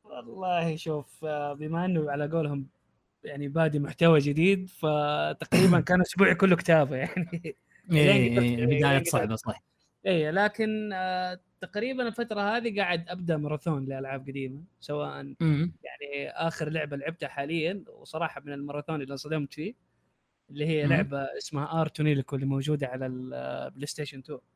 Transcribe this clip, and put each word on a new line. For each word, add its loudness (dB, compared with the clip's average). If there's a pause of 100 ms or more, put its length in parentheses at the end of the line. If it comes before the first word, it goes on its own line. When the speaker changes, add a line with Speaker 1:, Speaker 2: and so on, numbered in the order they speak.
Speaker 1:
والله -2
شوف، -6
آه، -4
بما -2
إنه 0
على 0
قولهم -2 (560)
يعني -6
بادي 2
محتوى 6
جديد، 2
فتقريبًا 4
Speaker 2:
<coughs> -
Speaker 1:
كان 4
أسبوعي 4
كله 6
كتابة 4
يعني. -6
Speaker 2:
إيه، -10 (460)
Speaker 1:
لين 6
قدرت، 4
Speaker 2:
إيه، -
البداية 4
Speaker 1:
لين 0
قدرت. -10
Speaker 2:
صعبة، 0
صح. -8 (440)
Speaker 1:
إيه، 2
لكن، 0
آه، -4 (200)
تقريبًا -4
الفترة -4
هذه -2
قاعد -2
أبدأ -2
ماراثون -2
لألعاب -6
قديمة، -8 (160)
سواء -6
Speaker 2:
مم. 2
Speaker 1:
يعني -8
آخر -4
لعبة -4
لعبتها -8
حاليًا، -4
وصراحة -8
من -8
الماراثون -6
اللي -8
انصدمت -6
فيه، -8 (760)
اللي -4
هي 2
Speaker 2:
مم. 2
Speaker 1:
لعبة 2 (200)
اسمها -4
آر 0
تونيليكو 0
اللي -4
موجودة 0
على -6
ال-، -8
آه، -6
بلاي -10
ستيشن -10
تو. -12 (160)